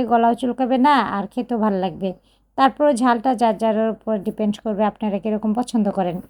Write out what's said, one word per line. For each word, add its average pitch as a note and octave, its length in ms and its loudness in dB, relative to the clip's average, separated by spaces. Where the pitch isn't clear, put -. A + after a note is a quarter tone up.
গলাও A#3 280 2
চুলকাবে B3 440 -2
না C#4+ 180 4
আর G3+ 160 -4
খেতেও B3 300 -6
ভাল G#3+ 160 0
লাগবে। F#3 360 -4
তারপর C4+ 360 2
ঝালটা A#3+ 420 2
যার A3+ 220 2
যার A3 200 0
উপর A3 280 -4
ডিপেন্ড G#3 420 -2
করবে G#3+ 260 -2
আপনারা G#3 340 -2
কীরকম G#3+ 340 -2
পছন্দ A#3 380 0
করেন F3+ 260 -2